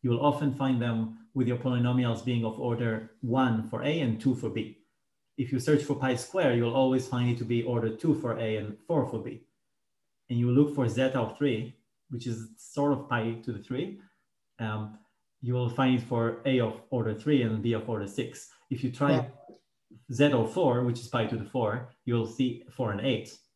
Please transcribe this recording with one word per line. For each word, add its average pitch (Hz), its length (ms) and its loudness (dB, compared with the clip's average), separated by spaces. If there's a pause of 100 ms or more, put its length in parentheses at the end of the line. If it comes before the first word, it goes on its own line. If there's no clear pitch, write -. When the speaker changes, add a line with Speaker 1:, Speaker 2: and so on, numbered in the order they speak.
Speaker 1:
you 123 80 0
will 120 140 2
often 143 300 2
find 131 260 2
them 113 380 -2 (160)
with 123 140 2
your 123 80 0
polynomials 123 680 2
being 120 200 0
of 110 160 -4
order 113 520 -2 (100)
one 120 460 2
for 123 140 -6
A 156 180 0
and 113 200 0
two 131 140 2
for 113 160 -4
B. - 280 -8 (600)
If 127 140 -2
you 127 60 0
search 147 240 4
for 147 120 -2
pi 131 220 0
square, 143 380 0
you'll 117 200 2
always 131 320 2
find 123 240 0
it 120 80 0
to 117 60 -4
be 117 180 0
order 117 280 0
two 151 240 2
for 117 240 -4
A 110 180 -2
and 104 200 -6 (100)
four 151 220 0
for 113 120 -6
B. - 200 -12 (920)
And 120 80 0
you 120 120 2
look 147 240 4
for 127 140 0
zeta 131 300 0
of 110 200 -4
three, 123 360 -2 (360)
which 120 160 -8
is 110 220 -8 (100)
sort 143 340 -2
of - 160 -2
pi 113 360 0
to 117 80 -6
the 104 80 -8
three, - 380 -6 (600)
um, 107 400 -6 (420)
you 123 140 -2
will 123 160 0
find 127 280 4
it - 40 -2
for 117 420 -2
A 131 160 4
of 110 200 -2 (100)
order 110 240 0
three 143 280 2
and 110 200 0
B 117 100 2
of 110 160 -2
order 104 180 -4
six. - 440 -8 (200)
If 131 140 -4
you 127 60 0
try 139 280 2
Speaker 2:
Right. 120 120 -2 (840)
Speaker 1:
Z 143 200 6
of 113 200 2
four, 127 320 2
which 120 160 0
is - 80 -16
pi 117 180 0
to 113 100 -2
the 101 80 -6
four, 117 440 -2 (160)
you'll 117 220 0
see 120 440 -2
four 110 220 -2
and 101 80 -4
eight. 120 360 -2 (200)